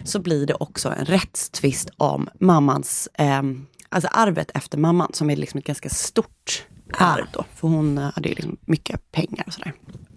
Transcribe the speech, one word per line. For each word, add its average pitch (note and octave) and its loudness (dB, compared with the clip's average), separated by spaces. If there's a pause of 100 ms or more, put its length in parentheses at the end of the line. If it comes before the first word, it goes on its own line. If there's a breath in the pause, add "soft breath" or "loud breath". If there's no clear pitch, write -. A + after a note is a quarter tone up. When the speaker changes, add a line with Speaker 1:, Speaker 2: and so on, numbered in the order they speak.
Speaker 1:
så - -4
blir D#3+ 0
det - 2
också - -4 (100)
en - -4
rättstvist - 0
om C#3+ 0 (120)
mammans, C#3+ 4
ehm, C#3 0 (220)
alltså F3 0
arvet F#3 2
efter - -6
mamman, E3 4
som D3+ 0
är C#3+ 0
liksom D3 -4
ett C3+ -8
ganska - -6
stort - -4 (320)
Speaker 2:
Ah. F#3 4
Speaker 1:
arv E3 2
då, - -6 (100)
för - -2
hon, D#3 2
eh, C#3+ -2
hade - -2
ju - -2
liksom - -8 (100)
mycket - -2
pengar - -4
och E3+ -14
sådär. - -10 (440)